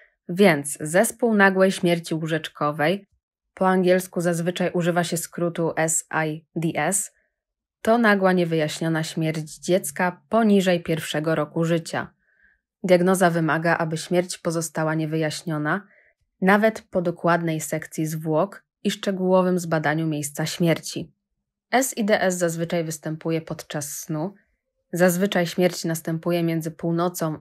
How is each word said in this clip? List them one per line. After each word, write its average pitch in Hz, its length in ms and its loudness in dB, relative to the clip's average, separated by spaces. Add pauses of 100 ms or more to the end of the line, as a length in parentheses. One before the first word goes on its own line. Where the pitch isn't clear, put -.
(280)
więc 175 520 2
zespół 208 540 0
nagłej 190 380 6
śmierci 170 420 0
łóżeczkowej, 156 920 -2 (520)
po 190 100 2
angielsku 185 520 2
zazwyczaj 175 520 -2
używa 175 320 0
się 170 120 -6
skrótu 170 600 -4
S 160 320 -2 (180)
I 156 200 -8 (100)
D 165 180 -2
S, 160 380 -2 (680)
to 226 160 4
nagła, 202 340 4
niewyjaśniona 160 720 0
śmierć 160 560 -4
dziecka 180 680 -2
poniżej 196 540 4
pierwszego 160 520 -2
roku 151 300 -2
życia. 165 480 -2 (680)
Diagnoza 180 480 4
wymaga, 165 480 0
aby 160 180 -2
śmierć 180 420 -2
pozostała 160 560 -2
niewyjaśniona, 156 920 -4 (540)
nawet 208 420 4
po 185 200 -4
dokładnej 170 580 0
sekcji 156 460 -6
zwłok 160 580 -2 (200)
i 202 60 0
szczegółowym 185 680 2
zbadaniu 160 480 -2
miejsca 151 400 -4
śmierci. 165 640 -2 (580)
S 262 280 0
I 220 60 0
D 208 160 2
S 180 180 0
zazwyczaj 170 460 -2
występuje 160 560 -4
podczas - 580 -10
snu. 160 360 -6 (580)
Zazwyczaj 180 540 2
śmierć 175 380 0
następuje 165 580 -2
między 165 280 -2
północą 170 720 -2